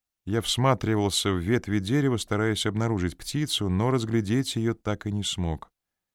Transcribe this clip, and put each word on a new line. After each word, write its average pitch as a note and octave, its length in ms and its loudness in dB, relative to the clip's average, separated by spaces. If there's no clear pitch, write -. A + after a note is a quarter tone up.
Я A2 160 0
всматривался G#2+ 920 2
в F#2 80 0
ветви G#2 400 0
дерева, B2+ 380 0
стараясь G#2+ 500 0
обнаружить G#2 500 0
птицу, C#3 520 -2
но G2+ 200 2
разглядеть A2+ 680 0
её A2+ 200 0
так G#2 320 -4
и G#2 40 -2
не G2+ 120 -2
смог. E2+ 480 -4